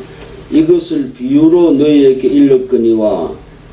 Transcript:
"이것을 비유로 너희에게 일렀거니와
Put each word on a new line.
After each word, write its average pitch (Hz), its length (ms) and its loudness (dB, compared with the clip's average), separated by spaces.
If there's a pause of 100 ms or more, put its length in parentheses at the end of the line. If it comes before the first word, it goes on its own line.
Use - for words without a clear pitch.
(520)
"이것을 156 640 -2
비유로 156 640 2
너희에게 135 520 2
일렀거니와 123 1040 0 (420)